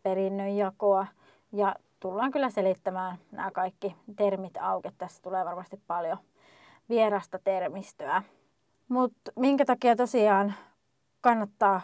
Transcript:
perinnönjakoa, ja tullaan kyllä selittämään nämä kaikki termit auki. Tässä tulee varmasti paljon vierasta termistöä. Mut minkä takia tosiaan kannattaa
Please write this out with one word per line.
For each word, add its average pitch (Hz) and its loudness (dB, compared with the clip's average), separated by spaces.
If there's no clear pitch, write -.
perinnönjakoa, 196 0
ja 202 0
tullaan 208 -4
kyllä 269 -2
selittämään 185 -2
nämä 190 -8
kaikki 185 -6
termit 190 0
auki. 185 -4
Tässä - -14
tulee 185 -4
varmasti 180 -10
paljon 170 -4
vierasta 208 0
termistöä. 185 -4
Mut 247 0
minkä 277 2
takia 240 4
tosiaan 208 4
kannattaa 208 2